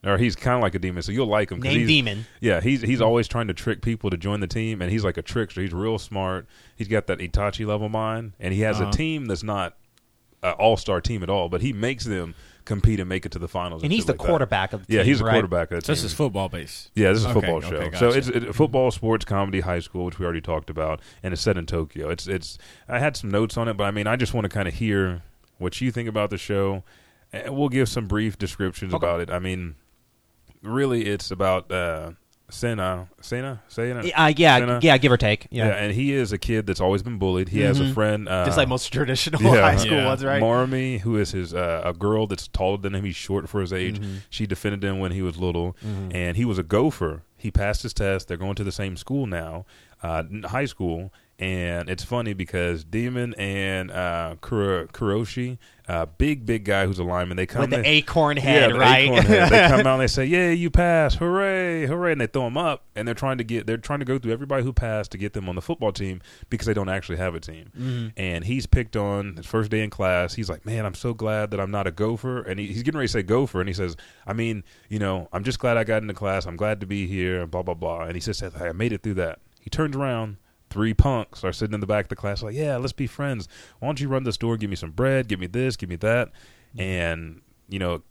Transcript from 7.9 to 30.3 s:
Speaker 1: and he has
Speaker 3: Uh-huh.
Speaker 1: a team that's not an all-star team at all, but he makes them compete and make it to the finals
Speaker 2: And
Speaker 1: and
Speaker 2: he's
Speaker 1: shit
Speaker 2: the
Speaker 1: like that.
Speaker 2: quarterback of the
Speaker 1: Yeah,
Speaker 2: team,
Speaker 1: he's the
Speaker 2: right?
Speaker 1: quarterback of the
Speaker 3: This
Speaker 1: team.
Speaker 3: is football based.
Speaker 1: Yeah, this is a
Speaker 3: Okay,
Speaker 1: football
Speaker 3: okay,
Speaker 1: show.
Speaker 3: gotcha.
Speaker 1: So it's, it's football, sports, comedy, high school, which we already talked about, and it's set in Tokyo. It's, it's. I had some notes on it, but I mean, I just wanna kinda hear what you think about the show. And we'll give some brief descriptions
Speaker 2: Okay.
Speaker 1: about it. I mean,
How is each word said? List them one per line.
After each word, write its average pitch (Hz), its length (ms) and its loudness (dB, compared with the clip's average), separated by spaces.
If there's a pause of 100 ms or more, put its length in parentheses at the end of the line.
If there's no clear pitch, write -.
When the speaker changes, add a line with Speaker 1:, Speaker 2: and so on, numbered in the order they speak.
Speaker 1:
and 92 140 -2
he 98 80 0
has 110 180 2
Speaker 3:
Uh-huh. 107 100 0
Speaker 1:
a 104 40 2
team 156 320 -2
that's 101 160 -4
not 101 340 -4 (680)
an 90 100 2
all-star 101 480 4
team 107 220 -2
at 85 80 -4
all, 90 180 0
but 90 120 -2
he 131 120 -2
makes 117 320 -4
them 90 300 -4 (300)
compete 104 340 4
and 90 100 -4
make 92 160 -2
it - 60 -8
to 87 80 -8
the 85 80 -6
finals 87 340 -6
Speaker 2:
And - 40 -4
Speaker 1:
and 156 80 2
Speaker 2:
he's 220 80 2
Speaker 1:
shit 170 60 -2
Speaker 2:
the 143 60 2
Speaker 1:
like - 80 -4
that. - 60 -2
Speaker 2:
quarterback 110 460 0
of 98 120 -10
the - 80 -2
Speaker 1:
Yeah, 107 60 6
Speaker 2:
team, 92 80 6
Speaker 1:
he's 139 100 6
the 110 80 2
Speaker 2:
right? 113 80 2
Speaker 1:
quarterback 90 380 2
of 85 120 -2
the - 80 -6
Speaker 3:
This 165 100 0
Speaker 1:
team. 120 40 -4
Speaker 3:
is 90 80 -4
football 98 360 -2
based. - 440 -12
Speaker 1:
Yeah, 101 160 6
this 101 100 6
is 110 60 4
a 90 40 0
Speaker 3:
Okay, 117 100 6
Speaker 1:
football 82 180 2
Speaker 3:
okay, 78 120 -6
Speaker 1:
show. 82 200 -2
Speaker 3:
gotcha. 85 80 -6
Speaker 1:
So 120 120 6
it's, 123 180 4
it's 117 280 -2
football, 131 360 4
sports, 110 340 0
comedy, 98 360 0
high 87 180 -2
school, 90 260 -6
which 87 140 -6
we 90 60 -2
already 82 160 -2
talked 78 280 -4
about, 78 300 -4 (240)
and 92 100 -4
it's 85 80 -4
set 98 160 2
in 85 80 -6
Tokyo. 78 460 -6
It's, 87 160 -8
it's. 92 320 -6 (280)
I 123 120 -2
had 143 180 0
some 101 140 -6
notes 107 260 0
on 117 100 0
it, 110 80 -2
but 101 100 0
I 101 60 0
mean, 104 140 -2
I 110 120 2
just 127 180 0
wanna 104 140 0
kinda 95 200 -2
hear 95 540 0 (340)
what 151 240 -6
you 131 100 0
think 117 160 -6
about 104 220 -2
the 104 80 -6
show. 98 460 -2 (500)
And 117 240 -8
we'll 143 120 2
give 127 200 2
some 113 180 -4
brief 107 300 0
descriptions 92 560 -4
Speaker 2:
Okay. 87 100 0
Speaker 1:
about 87 160 2
it. 87 120 -4
I 90 80 -2
mean, 90 360 -6 (880)